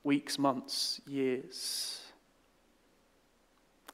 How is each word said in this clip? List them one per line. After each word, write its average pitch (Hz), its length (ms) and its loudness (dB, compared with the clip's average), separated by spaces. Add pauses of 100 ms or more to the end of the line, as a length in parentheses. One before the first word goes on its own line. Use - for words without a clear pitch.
weeks, 143 360 2
months, - 680 2
years. - 1040 -2 (1800)